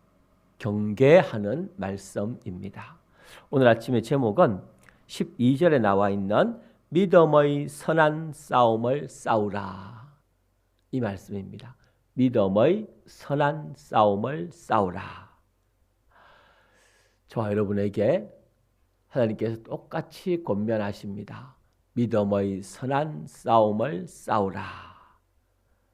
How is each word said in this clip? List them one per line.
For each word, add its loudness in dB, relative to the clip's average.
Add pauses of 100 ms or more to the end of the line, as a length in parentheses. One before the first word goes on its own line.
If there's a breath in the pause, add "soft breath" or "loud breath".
(600)
경계하는 2
말씀입니다. -10 (520 soft breath)
오늘 4
아침의 2
제목은 0 (460 soft breath)
십이 -2
절에 4
나와 2
있는 -2 (300 loud breath)
"믿음의 4
선한 0
싸움을 0
싸우라." -6 (840)
이 -4
말씀입니다. -10 (380)
"믿음의 2 (180)
선한 -4
싸움을 0
싸우라." -4 (2000 soft breath)
저와 -4
여러분에게 -2 (800)
하나님께서 -4
똑같이 -8
권면하십니다. -6 (380)
"믿음의 0
선한 -6
싸움을 0
싸우라." -4 (1300)